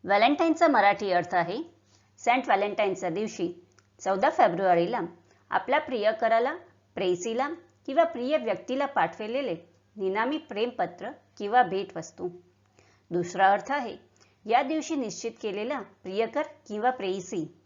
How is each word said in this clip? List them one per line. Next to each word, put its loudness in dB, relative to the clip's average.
व्हॅलेंटाईनचा 4
मराठी 4
अर्थ 0
आहे 0
सेंट 2
व्हॅलेंटाईनच्या 0
दिवशी, -6
चौदा 2
फेब्रुवारीला 2
आपल्या 0
प्रियकराला, 0
प्रेयसीला -2
किंवा 2
प्रिय 0
व्यक्तीला -2
पाठवलेले -2
निनामी -2
प्रेमपत्र -4
किंवा 4
भेटवस्तू. -4
दुसरा 2
अर्थ 0
आहे -6
या 4
दिवशी -4
निश्चित -6
केलेला -4
प्रियकर -4
किंवा -2
प्रेयसी. -4